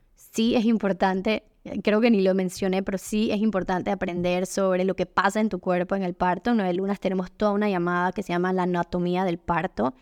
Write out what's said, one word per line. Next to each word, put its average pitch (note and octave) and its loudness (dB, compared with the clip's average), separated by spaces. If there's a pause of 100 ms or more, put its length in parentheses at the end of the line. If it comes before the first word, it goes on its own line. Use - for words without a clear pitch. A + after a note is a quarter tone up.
(140)
Sí - 0
es A#3 2
importante, G3 0 (380)
creo G#3+ 2
que A#3 4
ni G3+ 4
lo F#3 4
mencioné, F#3+ -2
pero F#3+ -4
sí G#3+ -2
es G#3 -2
importante G3 0
aprender F3+ -2
sobre F#3 0
lo F#3+ 0
que F3+ -2
pasa G3 0
en A3 0
tu F#3 -4
cuerpo F3+ 0
en G3 -2
el F3+ -4
parto. F3+ 0
En A#3+ 2
Nueve F#3 0
Lunas F#3+ -2
tenemos F#3 -2
toda G#3 0
una G#3 0
llamada F3 0
que G#3 -8
se F3+ -6
llama F3+ 0
la F#3 0
anatomía F3+ -2
del F3 -2
parto F#3 -2